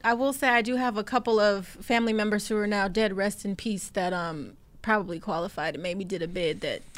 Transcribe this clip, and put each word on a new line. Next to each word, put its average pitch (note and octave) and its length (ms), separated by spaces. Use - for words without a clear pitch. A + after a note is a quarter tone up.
I A#3 100
will C4+ 180
say C4 160
I A#3+ 140
do B3 140
have B3 200
a G#3+ 80
couple A#3 360
of G3+ 260
family A#3 460
members G#3+ 360
who G#3+ 80
are G#3 100
now G3+ 220
dead, G3 280
rest G3+ 280
in G3 120
peace, G3+ 340
that, F3+ 220
um, E3 440
probably G3 360
qualified E3 560
and D3 80
maybe F#3 220
did F3+ 180
a E3 60
bid F3 320
that C#3 200